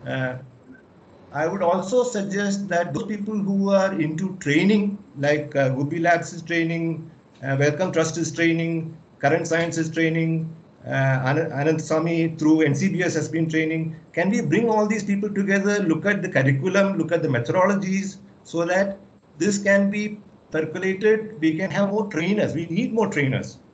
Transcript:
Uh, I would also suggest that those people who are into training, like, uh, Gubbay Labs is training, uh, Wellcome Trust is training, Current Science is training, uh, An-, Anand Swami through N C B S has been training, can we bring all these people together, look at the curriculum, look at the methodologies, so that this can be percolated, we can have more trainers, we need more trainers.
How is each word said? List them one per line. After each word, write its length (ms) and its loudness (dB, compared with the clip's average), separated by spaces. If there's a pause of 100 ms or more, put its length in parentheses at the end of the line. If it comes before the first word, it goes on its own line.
Uh, 320 -4 (920)
I 160 -2
would 140 -4
also 420 2
suggest 640 -2
that 240 0
those 120 -4
people 320 -6
who 320 0
are 240 4
into 440 -2
training, 600 2 (200)
like, 380 0
uh, 140 4
Gubbay 320 -2
Labs 320 2
is 80 -12
training, 680 -2 (340)
uh, 160 -2
Wellcome 340 2
Trust 240 0
is 140 -2
training, 680 0 (220)
Current 280 2
Science 300 0
is 120 -2
training, 640 0 (320)
uh, 40 -10
An-, 600 0
Anand 280 0
Swami 600 0
through 220 4
N 120 4
C 160 0
B 140 0
S 100 0
has 160 -2
been 180 0
training, 480 -2 (180)
can 180 0
we 100 0
bring 260 2
all 200 2
these 160 -2
people 280 -2
together, 520 0
look 240 0
at 160 0
the 60 -6
curriculum, 680 2
look 140 -2
at 100 0
the 60 -2
methodologies, 880 0 (260)
so 220 -4
that 320 0 (400)
this 220 0
can 320 4
be 280 -4 (300)
percolated, 880 0
we 160 2
can 140 -2
have 200 0
more 180 -2
trainers, 480 0
we 100 -4
need 280 -2
more 140 2
trainers. 520 -2 (140)